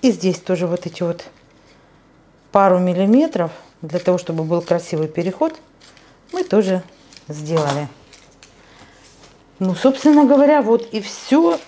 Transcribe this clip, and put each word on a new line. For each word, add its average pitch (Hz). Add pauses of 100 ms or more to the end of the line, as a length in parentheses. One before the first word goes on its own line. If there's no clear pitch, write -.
И 254
здесь 175
тоже 180
вот 175
эти -
вот 170 (1300)
пару 196
миллиметров, 185 (300)
для 165
того, 180
чтобы 165
был 170
красивый 170
переход, 185 (800)
мы 370
тоже 190 (460)
сделали. 151 (1700)
Ну, 185
собственно 285
говоря, 285
вот 226
и 220
все 320 (100)